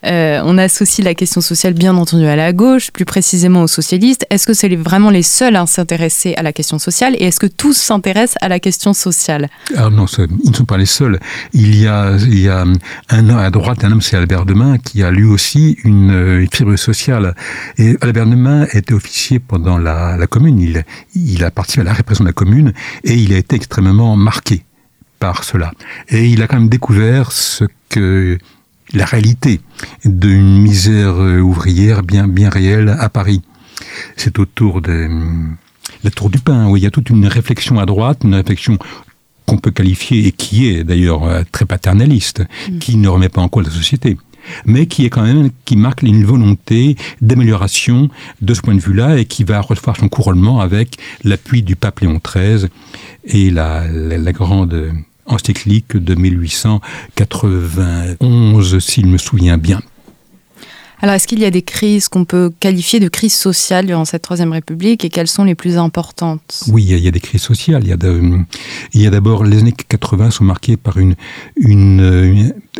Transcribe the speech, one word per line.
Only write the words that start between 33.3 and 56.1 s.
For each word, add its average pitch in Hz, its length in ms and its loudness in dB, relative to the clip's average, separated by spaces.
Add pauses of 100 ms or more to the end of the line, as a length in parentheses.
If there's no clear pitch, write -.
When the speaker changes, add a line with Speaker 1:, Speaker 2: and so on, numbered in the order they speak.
Speaker 2:
C'est - 200 -4
autour 95 440 0
de, 82 240 -2
hum, 82 500 -4 (480)
la 101 60 0
Tour 101 180 -4
du 113 100 0
Pin, 120 300 2
où 101 80 4
il 92 60 2
y 98 40 0
a 104 40 0
toute 123 180 -4
une 107 180 4
réflexion 117 520 -2
à 98 80 0
droite, 110 380 -2
une 101 100 4
réflexion 98 420 -2 (720)
qu'on 107 100 0
peut - 140 -2
qualifier, 104 560 0
et 95 60 0
qui 120 360 -2
est 85 160 -2
d'ailleurs, 85 400 0
euh, 82 260 -2
très - 140 -2
paternaliste, 104 800 0 (260)
Speaker 1:
Mm. 180 100 -6
Speaker 2:
qui 123 200 -2
ne 101 100 4
remet 92 220 2
pas - 100 -2
en 90 80 0
cause 95 160 0
la 78 80 -6
société, 104 460 -2 (480)
mais 127 200 4
qui 139 200 0
est 120 40 0
quand 113 140 0
même, 139 240 2 (160)
qui 123 120 0
marque 123 260 0
une 107 220 4
volonté 117 720 2 (240)
d'amélioration 120 880 0 (320)
de 107 120 0
ce 90 60 -4
point 107 140 0
de 98 60 2
vue-là 110 380 0
et 113 60 0
qui - 200 -4
va 101 160 -2
recevoir 107 360 -4
son 101 120 0
couronnement 101 520 0
avec 101 380 -2 (260)
l'appui 110 380 -2
du 92 120 -2
pape - 260 -4
Léon 82 200 0
treize 98 480 -2 (560)
et 98 260 2
la, 80 380 -2
la, 80 300 -4
la 82 140 -2
grande 85 600 -2 (340)
encyclique 107 720 -2
de 90 180 -2